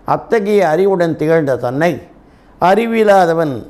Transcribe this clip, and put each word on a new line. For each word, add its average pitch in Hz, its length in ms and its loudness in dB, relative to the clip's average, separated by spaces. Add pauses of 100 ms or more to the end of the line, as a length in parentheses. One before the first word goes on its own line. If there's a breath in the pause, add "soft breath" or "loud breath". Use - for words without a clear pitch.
அத்தகைய 202 640 0
அறிவுடன் 175 480 0
திகழ்ந்த 156 400 0
தன்னை 131 460 -4 (580 soft breath)
அறிவிலாதவன் 190 960 2 (160)